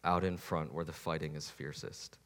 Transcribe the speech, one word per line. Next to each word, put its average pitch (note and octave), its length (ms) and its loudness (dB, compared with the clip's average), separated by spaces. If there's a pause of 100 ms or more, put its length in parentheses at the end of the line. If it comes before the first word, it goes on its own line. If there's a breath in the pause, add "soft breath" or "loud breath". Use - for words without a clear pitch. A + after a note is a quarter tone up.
out F2 200 6
in F2+ 140 2
front E2 340 0
where E2 140 0
the D#2+ 80 -8
fighting D#2+ 420 -2
is D2+ 140 -6
fiercest. - 760 -8